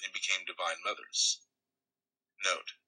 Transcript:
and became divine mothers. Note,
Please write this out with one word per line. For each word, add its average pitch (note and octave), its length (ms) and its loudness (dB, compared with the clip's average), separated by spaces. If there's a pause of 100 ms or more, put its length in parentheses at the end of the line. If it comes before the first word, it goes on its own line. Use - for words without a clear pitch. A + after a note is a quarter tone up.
and F#2 80 -8
became F#2 320 0
divine F2+ 400 0
mothers. - 640 0 (960)
Note, F#2 320 2 (120)